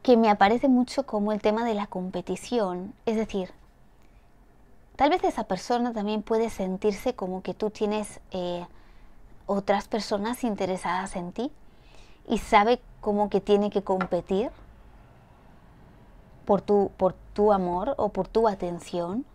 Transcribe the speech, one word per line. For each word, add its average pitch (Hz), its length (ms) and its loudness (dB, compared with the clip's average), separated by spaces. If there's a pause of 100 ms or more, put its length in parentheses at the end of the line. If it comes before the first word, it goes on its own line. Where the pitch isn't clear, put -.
que 247 160 8
me 226 120 6
aparece 208 380 4
mucho 254 400 2
como 208 240 -2
el 208 100 -2
tema 214 240 2
de 233 80 -2
la 202 140 -4
competición, 185 1040 -6 (140)
es 226 80 -2
decir, 208 360 -4 (1500)
tal 277 120 4
vez 370 140 2
esa 302 220 -2
persona 240 480 -2
también 214 280 -4
puede 226 300 0
sentirse 202 640 -4
como 185 260 -8
que 180 140 -10
tú 214 160 -4
tienes, 208 480 -4 (100)
eh, 175 380 -6 (800)
otras 196 400 0
personas 214 560 -4
interesadas 190 720 -4
en 175 160 -8
ti 233 200 -6 (760)
y 233 100 0
sabe 220 460 4 (180)
como 208 300 0
que 196 100 2
tiene 202 300 4
que 196 120 -2
competir 185 680 -2 (1900)
por 196 160 4
tu, 202 360 2
por 185 160 2 (200)
tu 208 180 4
amor 185 460 0
o 208 120 0
por 190 180 -4
tu 226 200 2
atención. 180 880 -4